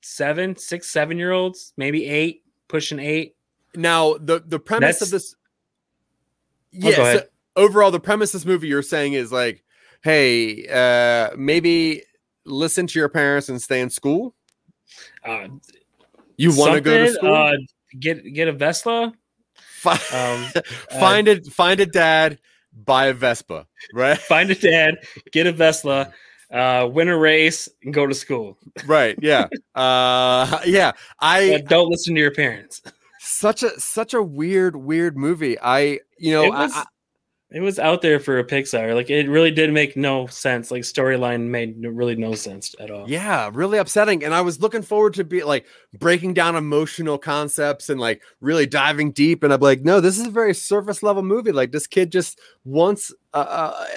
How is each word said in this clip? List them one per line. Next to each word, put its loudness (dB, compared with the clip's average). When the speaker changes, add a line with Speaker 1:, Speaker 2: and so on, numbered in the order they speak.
Speaker 1:
seven, -6
six, -12
seven-year-olds, -4
maybe -4
eight, -2
pushing -6
eight. -6
Speaker 2:
Now, 2
the, -2
the -6
premise 0
of -4
Speaker 1:
That's -4
Speaker 2:
this -18
Speaker 1:
Oh, -14
go 2
Speaker 2:
Yeah, 6
so 4
Speaker 1:
ahead. 4
Speaker 2:
overall, 6
the -2
premise -2
of -8
this -10
movie 0
you're 0
saying -4
is -4
like, -4
"Hey, 2
uh, 2
maybe 0
listen -2
to -6
your 0
parents 0
and -8
stay -2
in -4
school?" -4
Speaker 1:
Uh, -12
Speaker 2:
You 4
wanna 4
go 2
to 6
Speaker 1:
something, 2
Speaker 2:
school? 4
Speaker 1:
uh, 4
get, -6
get 0
a -2
Vespa. -2
Speaker 2:
Fi- -4
<laughs> -4
Speaker 1:
Um, -4
uh, 0
Speaker 2:
find 4
a, 4
find 0
a 2
dad, 2
buy 4
a 0
Vespa, -4
right? 2
<laughs> -14
Speaker 1:
Find 2
a 2
dad, 4
get 2
a 2
Vespa, 0
uh, 0
win 2
a 0
race, 4
and -10
go 2
to -2
school. -8
Speaker 2:
Right, 2
yeah. 4
Speaker 1:
<laughs> -20
Speaker 2:
Uh, 2
yeah, 4
I 4
Speaker 1:
But -16
don't 6
listen -4
to 2
your 2
parents. -4
<laughs> -20
Speaker 2:
Such -2
a, -4
such -6
a 0
weird, -2
weird -2
movie. -2
I, 2
you 0
know, 4
Speaker 1:
It 4
was, -2
Speaker 2:
I, -6
I -8
Speaker 1:
it -10
was -2
out 2
there 2
for -2
a -2
Pixar. -4
Like, -2
it 0
really 4
did 2
make 0
no -2
sense. -4
Like, -6
storyline -2
made -6
n-, -10
really -2
no -4
sense -12
at -16
all. -14
Speaker 2:
Yeah, -2
really -2
upsetting. 0
And -2
I 2
was -2
looking -2
forward 2
to -4
be, -4
like, -2
breaking 0
down 2
emotional -2
concepts -4
and, -4
like, -4
really 0
diving 0
deep. 2
And 2
I'm 2
like, 4
"No, 4
this 2
is -6
a -8
very 0
surface -4
level 0
movie." -2
Like, -2
this -6
kid 0
just -4
wants, 0
uh, -4
uh, -6